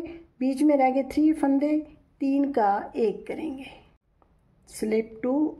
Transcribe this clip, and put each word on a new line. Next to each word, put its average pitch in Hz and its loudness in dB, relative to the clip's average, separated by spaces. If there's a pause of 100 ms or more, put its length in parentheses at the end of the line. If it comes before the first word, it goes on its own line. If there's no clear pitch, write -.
(400)
बीच 262 0
में 294 6
रह 262 4
गए 269 0
थ्री 302 2
फंदे, 285 2 (420)
तीन 277 0
का 208 0
एक 220 -2
करेंगे, 311 -10 (1000)
स्लिप 220 -2
टू 254 0 (260)